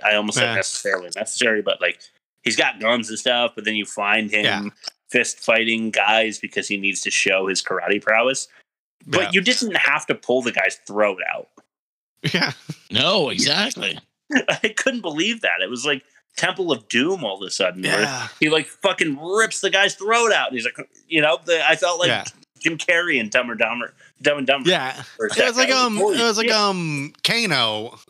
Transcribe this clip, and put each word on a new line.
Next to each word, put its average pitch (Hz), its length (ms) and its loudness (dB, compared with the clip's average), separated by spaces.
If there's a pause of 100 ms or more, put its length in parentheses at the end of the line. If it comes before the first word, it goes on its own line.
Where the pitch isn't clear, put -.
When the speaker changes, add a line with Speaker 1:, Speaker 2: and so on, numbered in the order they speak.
Speaker 1:
I 107 100 4
almost 104 220 0
said 123 120 2
Speaker 2:
Yeah. 117 60 -2
Speaker 1:
necessarily 92 600 -4
necessary, 110 460 0
but, 95 200 -2
like, 90 180 -2 (440)
he's 113 120 0
got 135 240 0
guns 113 300 0
and 110 80 -8
stuff, 120 380 2
but 107 100 -10
then 107 100 0
you 104 100 -2
find 104 440 0
him 107 160 0
Speaker 2:
Yeah. 104 240 0 (400)
Speaker 1:
fist - 300 0
fighting 113 520 2
guys 110 480 2
because 98 280 -6
he 104 100 -2
needs 98 240 -4
to 98 100 -4
show 95 360 2
his 92 160 -2
karate 95 380 -2
prowess. 120 460 0 (580)
But 160 180 0
Speaker 2:
Yeah. - 100 -4
Speaker 1:
you 190 80 4
didn't 214 360 0
have 147 300 0
to 139 80 0
pull 127 260 0
the 120 100 -2
guy's 95 240 0 (120)
throat 101 320 0 (140)
out. - 200 -10
Speaker 2:
<laughs> - 40 -20 (760)
Yeah. 185 180 0 (380)
Speaker 3:
No, 151 400 2
exactly. 143 680 -2 (200)
Speaker 1:
<laughs> - 160 -12 (160)
I 214 260 -2
couldn't 254 260 -2
believe 180 400 -2
that. 87 220 -2
It 95 60 -4
was 123 160 -8
like 143 180 -2 (320)
Temple 175 360 -2
of 127 180 -2
Doom 156 340 0
all 98 180 -6
of 95 60 -10
a 90 40 -10
sudden, 92 320 -2
where - 180 0
Speaker 2:
Yeah. 120 260 -2 (120)
Speaker 1:
he, 151 100 4
like, 156 160 2
fucking 175 580 -2
rips 202 380 0
the 196 80 0
guy's 196 260 4
throat 226 380 2
out. 139 140 2
And 127 100 -6
he's 113 80 -4
like, - 240 -6 (180)
you 160 140 0
know, 151 240 4
the, 160 200 2
I 160 100 6
felt 175 240 0
like 175 80 2
Speaker 2:
Yeah. 110 160 2 (360)
Speaker 1:
Jim 165 180 -2
Carrey 170 420 0
and 110 100 -4
Dumb 120 220 0
and 110 80 -8
Dumber, 117 340 -2 (300)
Dumb 147 160 2
and 131 80 -2
Dumber 135 220 2
Speaker 2:
Yeah. 139 240 0 (220)
Speaker 1:
for - 120 -2
a - 20 -2
Speaker 2:
It - 60 -4
Speaker 1:
second. 226 140 4
Speaker 2:
was 233 80 -2
like, 254 120 2
Speaker 1:
I 262 40 2
was 262 120 4
Speaker 2:
um, 226 100 0
Speaker 1:
like, 208 80 2
"Holy 247 160 2
Speaker 2:
it 233 40 2
was 226 140 2
like, 226 100 0
Speaker 1:
shit." 220 80 2
Speaker 2:
um, 170 580 0 (100)
Kano, 127 760 0 (100)